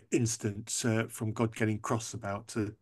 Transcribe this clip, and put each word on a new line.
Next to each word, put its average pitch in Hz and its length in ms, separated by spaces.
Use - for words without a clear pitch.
instance, 113 720
uh, 113 240
from 107 220
God 110 240
getting 107 240
cross - 340
about 101 420
a 107 260